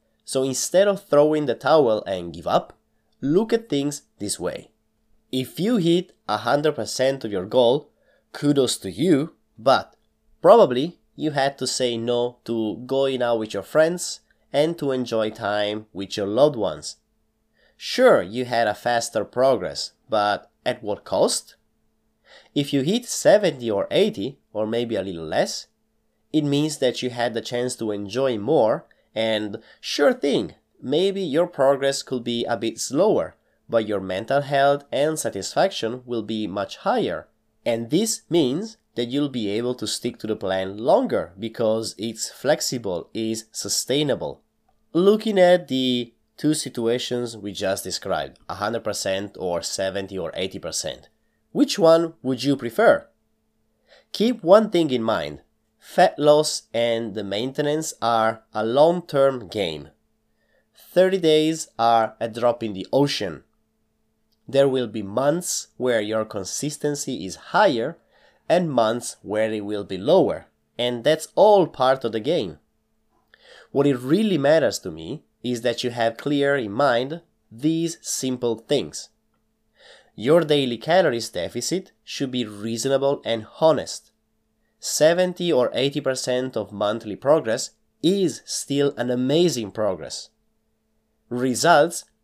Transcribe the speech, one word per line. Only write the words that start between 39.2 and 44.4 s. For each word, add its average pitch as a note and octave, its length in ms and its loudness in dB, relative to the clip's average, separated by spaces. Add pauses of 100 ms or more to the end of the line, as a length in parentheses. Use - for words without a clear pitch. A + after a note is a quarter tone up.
be A#2 200 -4
able A#2+ 260 -2
to A2+ 100 -8
stick - 320 -6
to - 80 -10
the G#2+ 100 -4
plan F#2+ 400 -4
longer A#2 640 0
because A2 580 -2
it's A2+ 320 -8
flexible, A#2 840 -4
it's A2+ 380 -4
sustainable. A#2+ 920 -4 (500)